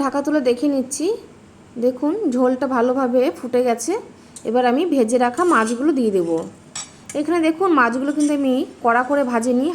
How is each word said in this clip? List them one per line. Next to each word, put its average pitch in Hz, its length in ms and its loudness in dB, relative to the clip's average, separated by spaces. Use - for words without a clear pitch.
ঢাকা 277 220 -2
তুলে 294 140 2
দেখে 240 240 0
নিচ্ছি, 269 340 -2
দেখুন 269 280 0
ঝোলটা 254 320 0
ভালোভাবে 254 460 2
ফুটে 247 300 -2
গেছে। 233 260 -2
এবার 247 220 2
আমি 269 100 2
ভেজে 247 320 2
রাখা 247 180 0
মাছগুলো 240 460 0
দিয়ে 220 180 0
দেব। 170 120 0
এখানে 320 280 0
দেখুন 339 220 0
মাছগুলো 254 380 0
কিন্তু 294 220 2
আমি 269 140 2
কড়া 240 260 2
করে 285 220 2
ভাজিনি, 247 440 0